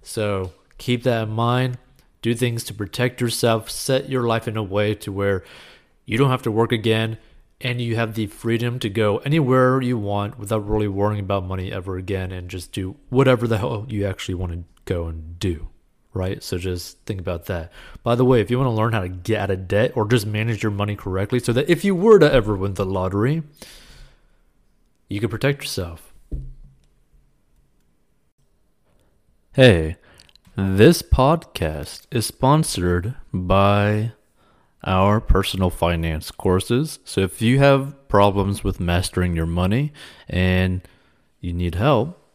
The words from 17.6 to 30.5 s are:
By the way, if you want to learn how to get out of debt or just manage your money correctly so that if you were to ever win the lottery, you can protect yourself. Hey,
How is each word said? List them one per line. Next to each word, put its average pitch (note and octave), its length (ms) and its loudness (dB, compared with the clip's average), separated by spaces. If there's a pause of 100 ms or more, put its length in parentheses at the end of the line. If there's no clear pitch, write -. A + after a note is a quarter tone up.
By A#2+ 120 2
the B2+ 80 2
way, B2+ 160 6
if G2 100 0
you A#2+ 80 0
want C3+ 100 0
to A#2+ 40 0
learn A2 220 0
how G#2 80 0
to F2+ 80 -6
get F#2+ 320 -4
out G2 100 -2
of F#2+ 160 -4
debt G2+ 280 2
or G#2+ 120 0
just A2 180 2
manage G#2+ 380 -4
your G#2+ 80 0
money G2+ 240 -2
correctly G2 440 -2
so A#2+ 120 -2
that C3+ 180 0
if E3+ 140 2
you G3+ 100 2
were G3+ 260 6
to D3 120 6
ever G#2+ 240 2
win F#2+ 200 -4
the G2+ 100 0
lottery, G2+ 580 0 (1700)
you G#2 100 -6
can A2 100 -2
protect C#3+ 320 -2
yourself. - 520 -10 (3500)
Hey, F2+ 460 6 (580)